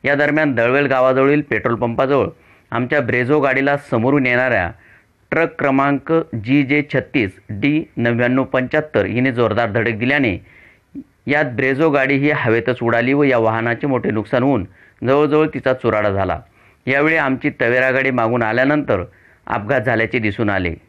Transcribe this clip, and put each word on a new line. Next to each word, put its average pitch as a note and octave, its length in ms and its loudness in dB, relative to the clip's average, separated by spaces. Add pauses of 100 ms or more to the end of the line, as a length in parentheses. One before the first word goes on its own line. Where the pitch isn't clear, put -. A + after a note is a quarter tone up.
या C#3 100 2
दरम्यान D3 400 0
दळवेल B2+ 320 2
गावाजवळील C3+ 640 2
पेट्रोल A#2 240 0
पंपाजवळ A#2+ 540 0 (440)
आमच्या B2 280 0
ब्रेझो B2 400 0
गाडीला C3+ 400 0
समोरून C3 460 0
येणाऱ्या B2 440 2 (640)
ट्रक D#3+ 260 0
क्रमांक C#3 540 0 (320)
जी C3+ 180 2
जे C#3 180 0 (140)
छत्तीस B2 360 -2 (200)
डी C#3+ 320 0 (140)
नव्याण्णव A#2+ 480 0
पंच्याहत्तर B2+ 640 -2
हिने B2 260 0
जोरदार A2+ 400 0
धडक A2+ 260 -2
दिल्याने B2 380 0 (920)
यात C#3+ 300 0
ब्रेझो C3+ 340 2
गाडी C#3 240 2
ही C#3 160 2
हवेतच A#2+ 520 0
उडाली A#2 300 0
व C#3+ 100 2
या C3 160 2
वाहनाचे A2+ 480 0
मोठे B2+ 240 -2
नुकसान A2 320 -2
होऊन B2+ 220 0 (380)
जवळजवळ D3 520 2
तिचा C3 200 -2
चुराडा G#2+ 360 0
झाला. F#2+ 280 -2 (480)
यावेळी D3 300 2
आमची C#3 340 0
टवेरा B2+ 400 0
गाडी C3+ 200 0
मागून A#2+ 320 0
आल्यानंतर B2 600 0 (420)
अपघात A2+ 340 -2
झाल्याचे A2+ 380 -2
दिसून G#2+ 320 -2
आले. F#2 240 -2 (140)